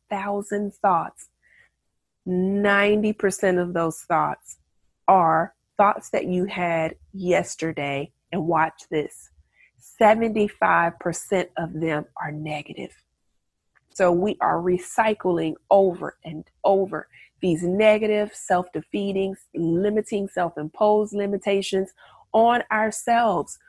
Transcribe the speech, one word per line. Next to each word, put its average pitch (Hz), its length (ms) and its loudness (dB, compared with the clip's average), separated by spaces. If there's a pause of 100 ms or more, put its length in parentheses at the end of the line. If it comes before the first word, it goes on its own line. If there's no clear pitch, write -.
thousand 202 680 -6
thoughts, - 540 -2 (960)
ninety 202 840 2
percent 190 460 0
of 180 160 -2
those 165 260 -2
thoughts - 600 -4 (500)
are 170 460 4 (200)
thoughts - 360 2
that - 140 -2
you 180 200 -2
had 170 500 -4 (160)
yesterday. 160 1040 -4 (180)
And 160 140 -4
watch 160 460 0
this, - 400 -6 (460)
seventy-five 208 1200 2
percent 175 580 -4
of 165 160 -6
them 156 320 -4 (100)
are 156 160 -8
negative. 151 640 -12 (920)
So 180 220 2
we 180 280 0
are 165 220 0
recycling 180 920 -2 (160)
over 180 520 2
and 160 220 -12 (180)
over 190 440 0 (340)
these 175 220 0
negative, 214 720 2
self-defeating, 190 1000 -4 (200)
limiting, 196 720 0
self-imposed 190 840 0
limitations 196 800 -2 (400)
on 233 300 4 (100)
ourselves, 220 880 0 (120)